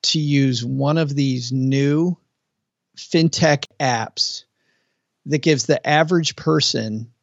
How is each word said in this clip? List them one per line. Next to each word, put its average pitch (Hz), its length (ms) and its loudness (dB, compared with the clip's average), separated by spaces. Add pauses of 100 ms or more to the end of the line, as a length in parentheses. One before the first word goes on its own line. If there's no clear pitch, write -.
to - 160 0
use 139 440 0
one 135 340 0
of 151 180 0
these 127 360 -2
new 139 680 0 (800)
fintech 160 680 0 (140)
apps - 640 -4 (840)
that 147 120 0
gives 143 260 2
the - 220 0
average 160 480 2
person 113 760 -2 (120)